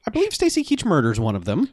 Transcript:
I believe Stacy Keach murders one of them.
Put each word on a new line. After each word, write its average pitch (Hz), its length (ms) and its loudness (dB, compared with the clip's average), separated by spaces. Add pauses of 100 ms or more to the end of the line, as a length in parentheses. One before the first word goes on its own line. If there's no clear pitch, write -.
I 226 40 -16
believe 392 240 0
Stacy 330 280 0
Keach 285 220 -2
murders 117 340 2
one 110 160 0
of 90 100 -6
them. 147 280 0